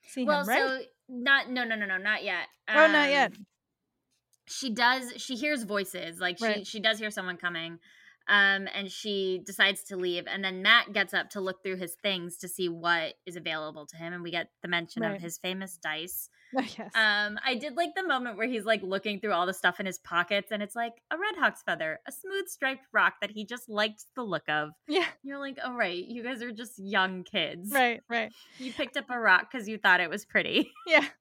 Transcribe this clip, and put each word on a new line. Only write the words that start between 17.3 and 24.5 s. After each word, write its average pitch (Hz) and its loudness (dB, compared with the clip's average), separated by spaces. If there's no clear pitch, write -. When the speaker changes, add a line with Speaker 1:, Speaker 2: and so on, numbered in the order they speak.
Speaker 2:
I 262 0
did 254 -6
like 339 0
the 381 -2
moment 254 0
where 226 -2
he's, 226 -2
like, 220 2
looking 190 -4
through 214 -2
all 175 2
the 190 -2
stuff 180 0
in 196 -4
his 185 -6
pockets, 175 0
and 208 -2
it's, 202 -12
like, 233 -4
a 311 -2
Red 403 -4
Hawk's 226 0
feather, 160 -4
a - -14
smooth 381 -6
striped 269 -4
rock 190 4
that 202 -4
he 214 -8
just 240 -12
liked 214 -2
the 254 -6
look 175 -4
of. 151 0